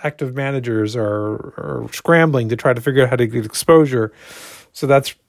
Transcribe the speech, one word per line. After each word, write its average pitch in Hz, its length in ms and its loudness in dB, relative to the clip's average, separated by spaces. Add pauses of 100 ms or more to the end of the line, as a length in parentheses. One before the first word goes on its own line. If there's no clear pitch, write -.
active 143 300 -6
managers 120 600 -4
are, 107 600 -6
are 120 360 -8
scrambling 156 580 2
to 117 60 -2
try 127 180 0
to 120 80 -6
figure 135 220 4
out 123 40 0
how 127 80 -2
to 120 100 0
get 110 200 -4
exposure. 131 680 2 (640)
So - 120 -6
that's 135 280 2 (140)